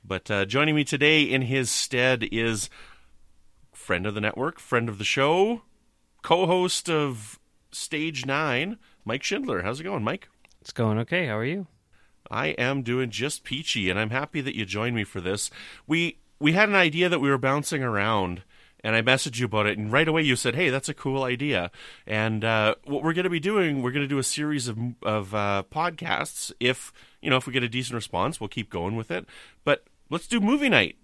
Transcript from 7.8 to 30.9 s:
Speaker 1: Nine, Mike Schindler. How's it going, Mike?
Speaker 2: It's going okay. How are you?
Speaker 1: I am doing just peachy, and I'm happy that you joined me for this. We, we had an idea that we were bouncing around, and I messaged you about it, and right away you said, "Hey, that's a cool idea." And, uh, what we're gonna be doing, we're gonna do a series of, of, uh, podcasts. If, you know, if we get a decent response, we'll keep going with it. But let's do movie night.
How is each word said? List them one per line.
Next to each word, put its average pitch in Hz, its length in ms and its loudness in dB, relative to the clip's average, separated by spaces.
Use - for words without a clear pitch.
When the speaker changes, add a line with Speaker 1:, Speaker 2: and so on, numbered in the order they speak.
Speaker 1:
Nine, 147 520 0
Mike 120 180 -4
Schindler. 196 400 -2
How's 120 160 -4
it 160 40 -12
going, 175 200 -4
Mike? - 260 -4
Speaker 2:
It's - 100 -16
going 110 280 2
okay. 170 260 0
How 110 120 -2
are 113 80 -2
you? 175 220 -4
Speaker 1:
I 131 200 -2
am 135 340 0
doing 123 260 0
just 113 340 -4
peachy, 123 460 -2
and 104 100 0
I'm 110 120 0
happy 143 300 -4
that 131 140 -4
you 104 100 -4
joined 107 300 -2
me 107 80 0
for 95 160 -8
this. 92 300 -2
We, 165 320 0
we 147 140 4
had 208 160 6
an 202 60 2
idea 175 340 4
that 170 100 2
we 139 100 4
were 135 80 4
bouncing 135 460 0
around, 101 600 2
and 110 120 0
I 113 60 4
messaged 127 380 2
you 123 60 2
about 104 200 0
it, 101 120 2
and 107 140 -4
right 156 160 4
away 160 140 2
you 135 140 2
said, 120 200 -2
"Hey, 165 140 2
that's 131 180 -2
a 147 60 -6
cool 135 300 -4
idea." 123 480 -2
And, 107 380 0
uh, 110 300 2
what 143 180 -2
we're 160 100 2
gonna 180 160 0
be 170 100 0
doing, 170 420 2
we're 123 100 0
gonna 143 160 -2
do 139 100 0
a 131 60 0
series 147 440 -2
of, 110 100 -6
of, 107 320 -2
uh, 101 340 0
podcasts. 165 880 -4
If, - 340 -2
you - 80 -4
know, 131 80 4
if 127 100 -2
we 123 60 -8
get 127 100 2
a 120 60 -2
decent 120 260 -4
response, 110 440 -2
we'll 107 80 -6
keep 107 220 -8
going 95 260 -4
with 113 160 -6
it. 175 140 -4
But 143 200 2
let's - 180 -6
do 233 120 0
movie 262 300 2
night. 113 340 4